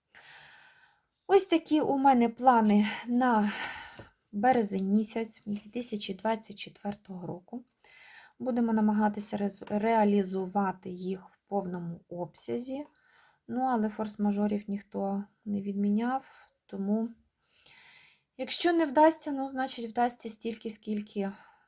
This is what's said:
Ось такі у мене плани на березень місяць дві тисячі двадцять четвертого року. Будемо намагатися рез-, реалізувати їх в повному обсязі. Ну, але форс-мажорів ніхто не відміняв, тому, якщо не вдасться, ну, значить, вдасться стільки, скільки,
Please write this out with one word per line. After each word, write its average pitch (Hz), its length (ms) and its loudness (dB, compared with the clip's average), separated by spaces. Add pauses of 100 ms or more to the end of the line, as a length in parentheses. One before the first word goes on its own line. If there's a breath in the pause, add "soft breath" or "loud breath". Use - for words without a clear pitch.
(1300 loud breath)
Ось 381 180 6
такі 320 360 2
у 277 160 0
мене 262 320 6
плани 226 580 4 (200 loud breath)
на 240 440 2 (800 loud breath)
березень 202 560 0
місяць 220 580 -2
дві 208 240 -8
тисячі 214 440 -6
двадцять 220 460 -6
четвертого 190 680 -12
року. 185 380 -12 (760 loud breath)
Будемо 240 340 0
намагатися 208 640 2
рез-, 202 420 -4
реалізувати 196 1120 2
їх 185 400 -8
в - 80 -20
повному 180 720 -6
обсязі. 240 760 -8 (640 soft breath)
Ну, 240 140 -4
але 240 260 0
форс-мажорів 208 800 -2
ніхто 196 560 -4 (220)
не 202 160 -4
відміняв, 202 880 -2 (160)
тому, 208 440 -2 (1300 loud breath)
якщо 339 360 0
не 330 120 4
вдасться, 302 460 4
ну, 269 180 -4
значить, 254 400 -6
вдасться 240 400 -2
стільки, 226 400 -8
скільки, 208 600 -6 (360 loud breath)